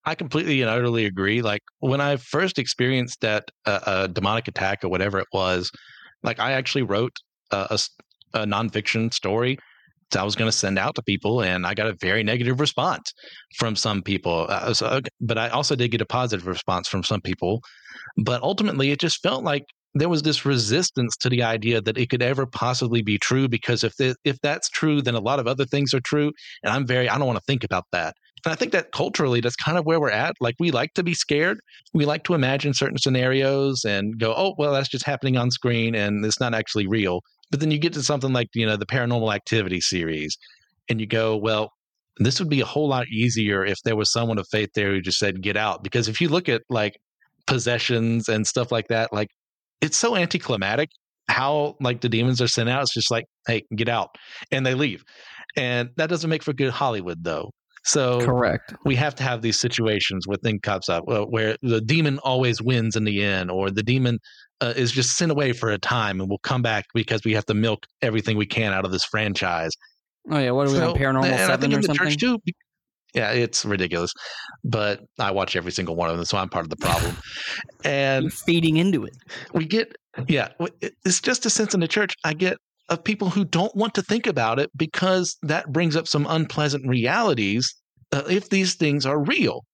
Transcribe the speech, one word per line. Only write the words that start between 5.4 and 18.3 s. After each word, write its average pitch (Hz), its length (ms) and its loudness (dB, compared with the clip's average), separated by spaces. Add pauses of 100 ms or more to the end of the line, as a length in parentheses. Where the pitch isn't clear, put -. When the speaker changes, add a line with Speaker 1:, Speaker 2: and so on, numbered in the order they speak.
Speaker 1:
like, 113 160 -2
I 123 140 0
actually 131 300 0
wrote 107 340 0 (340)
a, 98 200 -2
a - 20 0
s-, - 160 -2 (440)
a 107 120 -2
nonfiction 110 680 -2
story 120 440 0 (540)
that 98 100 0
I - 20 0
was 104 120 -2
gonna 113 160 0
send 98 260 0
out 113 180 0
to 131 80 -4
people, 107 380 0
and 90 240 0
I 95 80 -2
got 107 140 -2
a 101 120 -4
very 101 240 0
negative 123 360 0
response 147 520 -2 (460)
from 110 180 0
some 101 280 0
people. 85 460 0
Uh, 101 240 -2
so, 110 140 0
okay, 131 220 -2 (120)
but 117 180 0
I 117 100 -2
also 139 260 0
did 120 140 0
get 110 120 0
a 110 40 0
positive 110 400 -2
response 90 420 -2
from 95 160 -2
some 107 180 -2
people. 92 400 -2 (560)
But 120 260 0